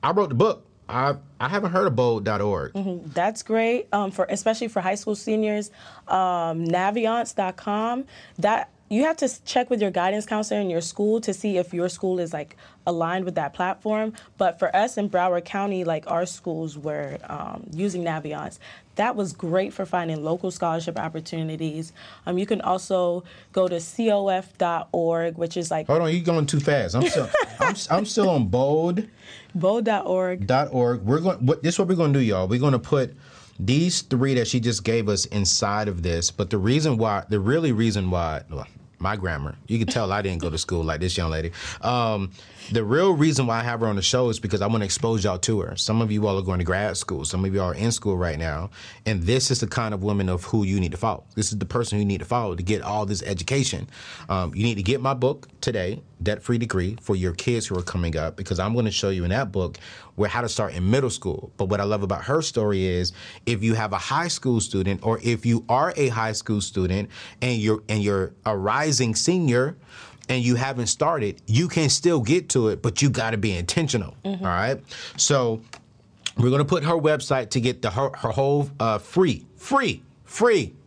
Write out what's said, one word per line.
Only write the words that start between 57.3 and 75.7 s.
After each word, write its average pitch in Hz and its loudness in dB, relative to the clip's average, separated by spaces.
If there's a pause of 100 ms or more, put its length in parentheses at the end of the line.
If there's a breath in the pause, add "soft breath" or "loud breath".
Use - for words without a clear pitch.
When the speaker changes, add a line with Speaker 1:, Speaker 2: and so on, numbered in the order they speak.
Speaker 1:
kids 117 -2
who 98 -4
are 90 -2
coming 87 -2
up, 80 -4
because 92 -4
I'm 107 0
gonna 113 2
show 98 0
you 92 -2
in 87 0
that 110 0
book 90 -2 (380 loud breath)
where 101 2
how 117 -2
to 117 -2
start 104 -2
in 90 0
middle 131 4
school. - -6
But 95 -2
what 101 2
I 101 0
love 101 0
about 95 -4
her 151 2
story 104 0
is 90 0 (340 loud breath)
if 110 0
you 113 4
have 107 0
a 95 -2
high 156 -2
school 123 0
student 98 0
or 113 2
if 113 0
you 117 2
are 143 2
a 139 2
high 113 -2
school 104 -2
student 95 -2 (320 loud breath)
and 123 0
you're, 107 2
and 107 0
you're 98 0 (120)
a 110 0
rising 120 0
senior 156 2 (520 loud breath)
and 127 0
you 123 4
haven't 123 -2
started, 143 0
you 135 4
can 151 2
still 170 4
get 139 0
to 117 2
it, 104 0
but 107 0
you 143 6
gotta 113 0
be 101 0
intentional, 95 -2 (120)
Speaker 2:
Mm-hmm. 190 -6
Speaker 1:
all 185 0
right? 131 0 (380 loud breath)
So 120 2 (760)